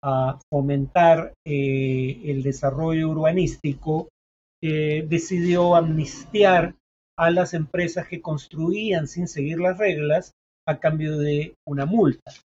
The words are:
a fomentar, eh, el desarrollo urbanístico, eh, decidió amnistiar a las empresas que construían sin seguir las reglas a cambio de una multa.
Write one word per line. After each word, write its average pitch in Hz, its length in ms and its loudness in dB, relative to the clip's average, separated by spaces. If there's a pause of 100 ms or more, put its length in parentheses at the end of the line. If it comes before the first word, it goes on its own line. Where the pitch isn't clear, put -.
a 135 340 -2 (140)
fomentar, 147 800 2 (140)
eh, 135 760 -2
el 139 180 -4
desarrollo 151 680 -2
urbanístico, 156 1000 -2 (540)
eh, 156 460 -2
decidió 175 680 2
amnistiar 165 1000 2 (440)
a 165 120 4
las 175 240 0
empresas 170 520 -4
que 170 140 -12
construían 165 880 -4
sin 175 180 -6
seguir 151 320 -4
las 180 200 0
reglas 160 540 0 (360)
a 156 100 -2
cambio 156 400 0
de 147 360 0 (120)
una 143 200 -2
multa. 180 460 2 (220)